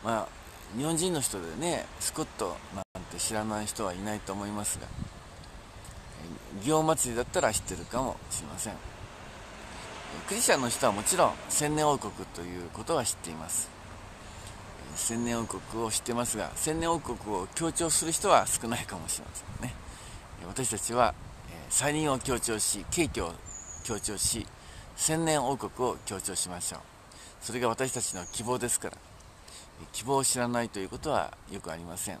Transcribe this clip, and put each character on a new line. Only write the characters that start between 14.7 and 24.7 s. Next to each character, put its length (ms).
千 300
年 160
王 60
国 360
を 80
知 80
っ 40
て 120
ま 100
す 140
が、 160
千 240
年 140
王 80
国 340
を 220
強 160
調 180
す 140
る 80
人 160
は 180
少 220
な 120
い 40
か 120
も 120
し 100
れ 60
ま 100
せ 80
ん 20
ね。 60
私 240
た 80
ち 160
は、 180
え 40
ー、 20
再 220
臨 200
を 80
強 180
調 220
し、 320
景 160
気 120
を 120
強 160
調 180
し、 300